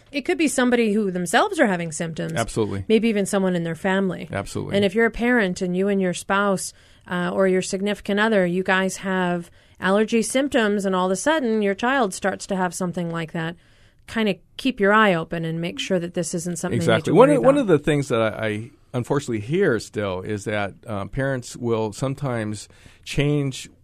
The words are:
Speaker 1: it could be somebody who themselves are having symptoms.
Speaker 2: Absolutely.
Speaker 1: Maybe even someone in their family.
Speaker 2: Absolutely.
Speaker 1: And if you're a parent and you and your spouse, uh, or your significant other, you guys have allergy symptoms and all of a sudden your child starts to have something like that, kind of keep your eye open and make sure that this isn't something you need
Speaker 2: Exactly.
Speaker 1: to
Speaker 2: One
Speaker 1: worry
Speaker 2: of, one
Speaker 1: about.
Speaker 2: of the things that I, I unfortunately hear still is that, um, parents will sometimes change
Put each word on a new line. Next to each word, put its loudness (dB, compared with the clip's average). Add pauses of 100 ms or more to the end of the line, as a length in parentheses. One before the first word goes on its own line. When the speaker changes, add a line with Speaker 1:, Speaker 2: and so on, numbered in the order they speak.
(100)
Speaker 1:
it -4
could -2
be 2
somebody 2
who 0
themselves 0
are 6
having -2
symptoms. -6
Speaker 2:
Absolutely. -2
Speaker 1:
Maybe 4
even 0
someone 0
in -2
their -4
family. -2
Speaker 2:
Absolutely. -4
Speaker 1:
And 2
if 0
you're 2
a 2
parent 0
and -2
you 2
and 2
your 0
spouse, -2 (380)
uh, -4
or 4
your 2
significant -2
other, 4
you 0
guys 0
have -2 (300)
allergy 2
symptoms 0
and 0
all 2
of 2
a -2
sudden 0
your 0
child 0
starts -4
to -4
have -2
something -4
like -6
that, -6 (500)
kind -2
of 0 (200)
keep -2
your 4
eye 6
open -2
and -4
make -2
sure 0
that -6
this -4
isn't -4
something 0
you 0
need 4
Speaker 2:
Exactly. 2
Speaker 1:
to 4
Speaker 2:
One 10
Speaker 1:
worry 6
Speaker 2:
of, 2
one 8
Speaker 1:
about. 2
Speaker 2:
of 0
the 6
things 0
that 2
I, -2
I -4 (240)
unfortunately -2
hear 2
still -6
is -6
that, -4 (120)
um, -6
parents -4
will -2
sometimes -6 (360)
change -2 (160)